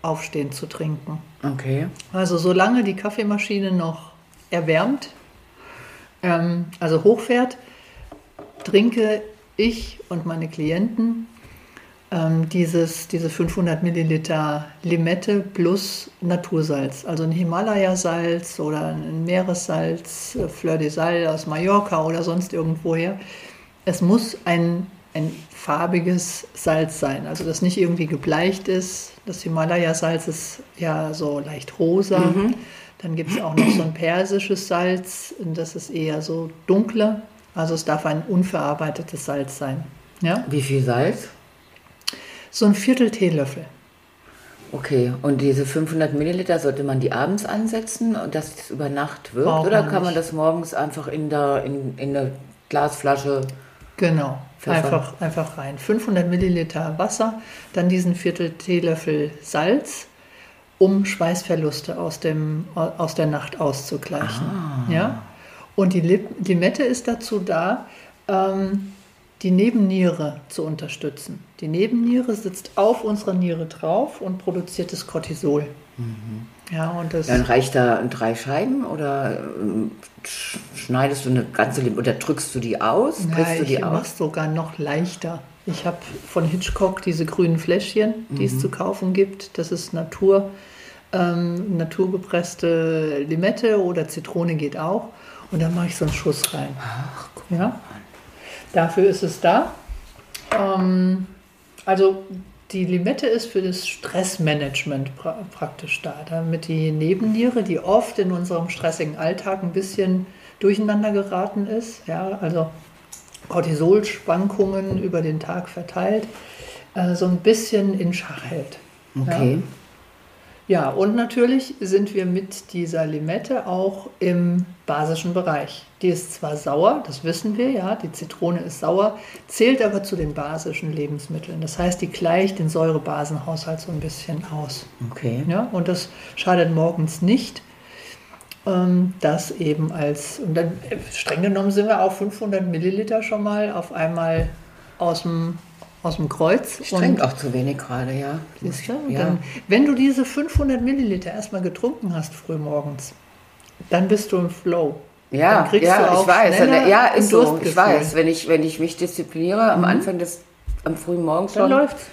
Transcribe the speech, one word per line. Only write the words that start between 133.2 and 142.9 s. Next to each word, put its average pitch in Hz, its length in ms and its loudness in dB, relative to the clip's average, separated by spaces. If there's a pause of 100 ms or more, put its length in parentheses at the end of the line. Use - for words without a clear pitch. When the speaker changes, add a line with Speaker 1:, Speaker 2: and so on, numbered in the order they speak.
Speaker 1:
so 180 140 -10
ein 151 80 -4
bisschen 156 420 -8 (100)
aus. 151 340 -8 (260)
Speaker 2:
Okay. 123 340 -4
Speaker 1:
Ja, 208 240 0
und 175 160 -2
das 180 220 -2 (260)
schadet 175 400 4
morgens 160 480 0
nicht, - 400 2 (1040)
ähm, 180 540 4
das - 320 0
eben 156 400 0
als, 151 480 -4
und 185 140 -2
dann, 170 180 2 (180)
äh, 220 60 -4 (160)
streng - 300 -2
genommen 196 280 2
sind 202 160 2
wir 196 160 4
auf 190 160 2
fünfhundert 202 480 -2
Milliliter 196 560 0